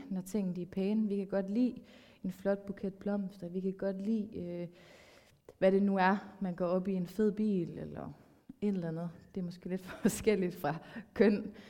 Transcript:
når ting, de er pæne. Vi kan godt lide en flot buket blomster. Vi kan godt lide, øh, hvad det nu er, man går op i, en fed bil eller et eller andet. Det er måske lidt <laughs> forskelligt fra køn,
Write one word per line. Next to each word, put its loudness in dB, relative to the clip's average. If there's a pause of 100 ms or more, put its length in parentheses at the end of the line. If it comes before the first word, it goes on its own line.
(100)
når -2
ting, -2
de -4
er -8
pæne. 0
Vi -2
kan -2
godt 0
lide 2 (500)
en -4
flot -2
buket -6
blomster. -6
Vi -6
kan -2
godt -4
lide, -2
øh, -6 (880)
hvad 8
det 6
nu 4
er, 4
man -4
går 0
op 2
i, 0
en -2
fed 2
bil 0
eller -10 (480)
et 2
eller 0
andet. -4 (240)
Det -4
er -4
måske -8
lidt -4 (120)
<laughs> -16
forskelligt 2
fra -2 (380)
køn, 4 (180)